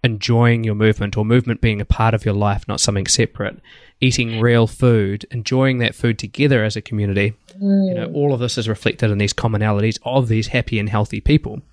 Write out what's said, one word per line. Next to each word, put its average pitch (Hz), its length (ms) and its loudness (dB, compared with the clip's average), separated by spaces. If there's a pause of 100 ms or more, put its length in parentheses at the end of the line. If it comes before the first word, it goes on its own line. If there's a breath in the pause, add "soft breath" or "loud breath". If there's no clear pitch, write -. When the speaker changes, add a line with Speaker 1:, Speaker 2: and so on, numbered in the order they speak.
Speaker 1:
enjoying 117 600 2
your 107 100 -2
movement, 104 420 0
or 107 80 0
movement 120 380 0
being 107 180 0
a 101 60 -6
part 113 260 2
of 110 140 -2
your 104 80 0
life, 101 340 -2
not 104 120 -6
something 101 260 -2
separate, - 520 -2 (440 soft breath)
eating 117 360 0
real 117 280 4
food, 107 640 2
enjoying 127 480 0
that 117 160 -2
food 117 240 -2
together 131 440 0
as 107 140 -2
a 104 60 -8
community. 101 500 -2 (260)
You 196 360 0
know, 143 140 -6
Speaker 2:
Mm. 160 60 -10
Speaker 1:
all 143 200 0
of 117 60 -2
this 123 180 -4
is 110 100 -2
reflected 110 420 -2
in 98 60 0
these 101 160 0
commonalities 107 720 0
of 127 240 0
these 110 200 0
happy 117 300 -2
and 104 120 -4
healthy 107 320 -2
people. 143 400 0 (100)